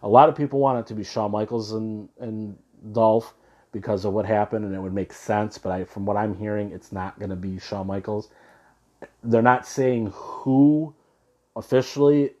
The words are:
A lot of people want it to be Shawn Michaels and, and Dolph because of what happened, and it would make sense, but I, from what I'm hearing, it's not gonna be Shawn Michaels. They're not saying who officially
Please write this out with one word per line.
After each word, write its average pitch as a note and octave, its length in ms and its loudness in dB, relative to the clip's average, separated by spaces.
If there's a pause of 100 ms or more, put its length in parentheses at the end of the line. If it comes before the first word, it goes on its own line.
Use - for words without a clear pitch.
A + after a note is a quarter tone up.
A G#2+ 60 -6
lot C3 220 10
of C#3+ 60 -2
people C#3+ 240 -2
want C3 200 2
it A2 80 -8
to G#2+ 60 -10
be G#2 100 -6
Shawn G#2 280 -4
Michaels G#2+ 420 -4
and, A2 340 -6 (120)
and G#2+ 380 -10 (360)
Dolph A2+ 400 4 (380)
because G2+ 340 -4
of G2 80 0
what G#2 120 0
happened, G#2 400 0
and G2 80 -6
it F#2+ 60 -6
would F#2+ 140 -8
make F#2+ 200 -6
sense, G#2+ 440 -4
but F#2+ 140 -6
I, F#2 120 -4
from G2 220 -8
what G#2 100 0
I'm G#2 200 -2
hearing, G#2 360 -6
it's - 200 -18
not F#2+ 280 -10
gonna F#2+ 160 -8
be F#2 240 -8
Shawn G2 260 -8
Michaels. G2 440 -6 (920)
They're A#2 180 4
not B2 260 4
saying B2 480 -2
who D3 800 2 (600)
officially C#3 840 2